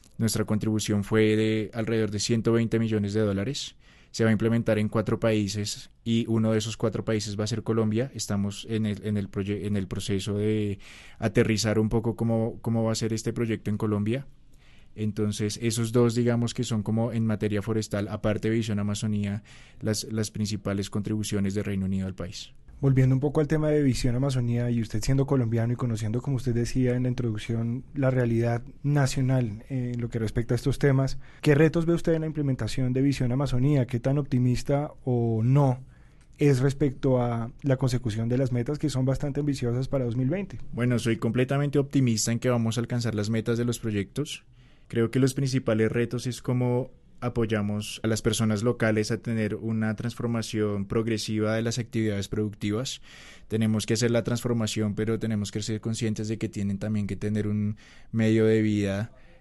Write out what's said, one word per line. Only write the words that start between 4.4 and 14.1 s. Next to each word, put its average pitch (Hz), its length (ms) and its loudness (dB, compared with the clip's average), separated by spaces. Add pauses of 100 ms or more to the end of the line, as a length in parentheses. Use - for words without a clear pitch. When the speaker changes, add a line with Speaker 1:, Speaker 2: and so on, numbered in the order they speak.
Speaker 1:
en 107 100 0
cuatro 110 320 0
países 104 680 -2 (120)
y 117 240 2
uno 113 260 2
de 110 60 2
esos 107 200 -4
cuatro 110 260 -2
países 104 340 -2
va 107 60 -2
a 107 40 -4
ser 107 140 -4
Colombia. 113 520 0
Estamos 101 560 -4
en 110 160 0
el, 104 200 -4
en 104 120 -2
el 98 120 -4
proye-, 101 360 -4
en 104 100 -2
el 95 120 -2
proceso 101 500 -4
de 104 400 0 (400)
aterrizar 110 600 2
un 110 120 2
poco 113 260 0
cómo, 113 460 0
cómo 117 200 0
va 113 100 2
a - 20 -2
ser 113 180 -2
este 113 220 -2
proyecto 113 340 -2
en 104 80 0
Colombia. 107 500 0 (680)